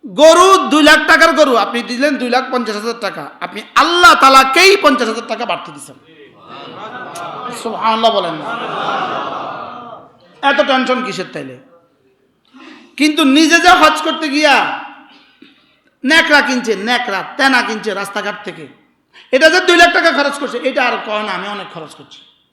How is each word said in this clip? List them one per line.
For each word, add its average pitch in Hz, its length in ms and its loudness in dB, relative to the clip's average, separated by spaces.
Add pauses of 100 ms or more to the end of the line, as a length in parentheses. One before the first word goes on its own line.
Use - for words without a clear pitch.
গরু 320 640 6
দুই 294 140 4
লাখ 302 240 4
টাকার 330 260 4
গরু, 269 240 2
আপনি 233 260 -2
দিলেন 247 340 -4
দুই 247 140 -6
লাখ 254 200 0
পঞ্চাশ 226 260 -6
হাজার 226 240 -8
টাকা, 156 300 -10 (100)
আপনি 190 220 -12 (120)
আল্লাহ 339 400 4
তালাকেই 269 640 4
পঞ্চাশ 269 320 0
হাজার 220 180 -8
টাকা 226 200 -8
বাড়তি 170 260 -8
দিচ্ছেন। 139 240 -20 (1700)
সুবহানাল্লাহ 220 520 -2
বলেন 175 200 -4
না। 151 100 -12 (2000)
এত 285 180 0
টেনশন 254 380 -2
কিসের 185 280 -10
তাইলে? 135 260 -14 (1400)
কিন্তু 302 280 2
নিজে 311 360 4
যে 349 80 4
হজ 311 340 4
করতে 320 260 -4
গিয়া 269 560 0 (1200)
ন্যাকড়া 311 340 4
কিনছে, 240 360 -2
ন্যাকড়া, 202 480 -4 (120)
তেনা 262 260 2
কিনছে 214 320 -6
রাস্তাঘাট 202 500 -8
থেকে, 160 240 -14 (640)
এটা 311 180 4
যে 359 100 2
দুই 349 160 2
লাখ 339 160 6
টাকা 330 200 2
খরচ 285 260 -2
করছে, 240 200 -8
এটা 254 260 -2
আর 240 120 -2 (100)
কয় 214 160 -6
না, 208 100 -8
"আমি 185 160 -8
অনেক 202 260 -12
খরচ 156 200 -16
করছি।" - 260 -20 (320)